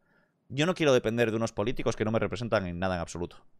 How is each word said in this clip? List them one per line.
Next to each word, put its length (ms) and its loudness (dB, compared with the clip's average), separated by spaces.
Yo 140 0
no 80 2
quiero 200 4
depender 360 2
de 80 0
unos 160 -2
políticos 420 -2
que 100 -2
no 60 -2
me 60 2
representan 480 -2
en 140 -6
nada 160 -2
en 60 -4
absoluto. 440 -10